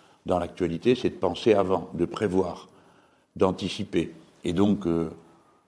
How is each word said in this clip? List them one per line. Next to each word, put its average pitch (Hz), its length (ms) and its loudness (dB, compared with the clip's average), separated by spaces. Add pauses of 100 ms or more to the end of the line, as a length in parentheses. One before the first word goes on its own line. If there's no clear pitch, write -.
(240)
dans 90 140 0
l'actualité, 87 560 0
c'est 92 160 0
de - 40 -14
penser - 380 2
avant, 95 400 2
de 85 140 0
prévoir, 90 600 -2 (680)
d'anticiper. 92 800 -2 (300)
Et 87 100 -2
donc, 98 320 2
euh, 82 240 0 (580)